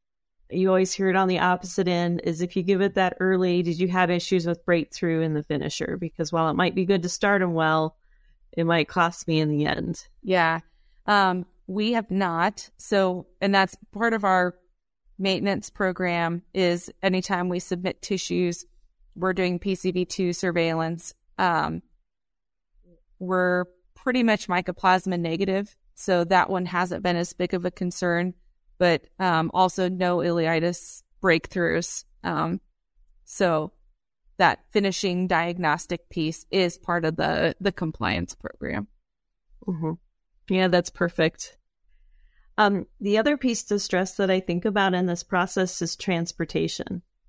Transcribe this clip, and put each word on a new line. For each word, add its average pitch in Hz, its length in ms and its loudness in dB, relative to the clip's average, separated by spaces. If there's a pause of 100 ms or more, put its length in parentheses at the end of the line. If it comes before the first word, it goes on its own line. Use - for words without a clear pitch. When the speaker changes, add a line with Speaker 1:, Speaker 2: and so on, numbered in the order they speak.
(500)
Speaker 1:
you 185 200 2
always 185 240 4
hear 190 160 0
it 185 80 2
on 190 100 4
the 185 120 0
opposite 180 500 0
end, 175 340 0
is 165 180 -2
if 180 140 -4
you 185 80 0
give 185 160 2
it 196 160 0
that 185 240 0
early, 185 440 2
did 165 160 -2
you 185 100 2
have 180 200 2
issues 175 380 0
with 170 160 -4
breakthrough 165 580 0
in 160 120 0
the 151 100 -2
finisher? - 540 -4
Because 165 340 -6
while 160 180 0
it 147 40 0
might 175 200 0
be 185 120 0
good 185 180 2
to 180 60 -4
start 202 320 2
'em 175 120 0
well, 160 440 0 (560)
it 165 120 0
might 165 220 2
cost 175 400 -2
me 160 120 2
in 151 100 2
the 147 160 0
end. - 420 -4 (160)
Speaker 2:
Yeah. 165 380 2 (440)
Um, 190 400 2 (220)
we 214 240 0
have 226 180 -2
not. 185 680 -2
So, 185 500 0 (140)
and 196 120 2
that's 190 220 2 (160)
part 226 220 0
of 214 100 -2
our 180 320 4 (640)
maintenance 196 500 0
program 175 720 -2 (120)
is 175 380 0 (120)
anytime 185 460 0
we 180 100 -2
submit 180 420 -6
tissues, 175 640 -2 (500)
we're 185 180 -2
doing 180 260 -2
P 196 160 -4
C 185 160 -4
V 180 140 -2
two 180 260 -4
surveillance. 165 800 -2 (240)
Um, 165 460 0 (1400)
we're 180 460 0 (280)
pretty 254 300 -2
much 220 240 2
Mycoplasma 185 720 0
negative, 190 560 -2 (180)
so 175 300 0
that 180 260 4
one 185 160 -2
hasn't 180 380 -2
been 175 140 0
as 170 160 -4
big 180 200 -4
of 175 120 -2
a 180 60 -4
concern, 175 640 -2 (440)
but, 175 260 2 (160)
um, 165 340 2
also 185 360 2
no 180 280 0
ileitis 170 840 -2 (180)
breakthroughs. 170 840 0 (180)
Um, 165 380 -2 (640)
so 165 480 0 (640)
that 170 220 4 (100)
finishing 185 560 0
diagnostic 170 840 -2
piece 160 420 -4
is 175 260 0
part 175 280 -2
of 160 100 0
the, 160 440 0
the 196 120 -2
compliance - 640 -4
program. - 520 -8 (760)
Speaker 1:
Mm-hmm. 165 280 -4 (540)
Yeah, 185 200 2
that's 175 240 2
perfect. - 640 -2 (1040)
Um, 202 260 4 (160)
the 208 160 2
other 269 180 4
piece 254 280 -2
to 208 160 0
stress 190 380 -2
that 190 120 2
I 185 100 4
think 175 240 -4
about 196 300 2
in 180 140 2
this 175 160 -4
process 185 580 -2
is 165 140 -4
transportation. 170 1080 -4 (280)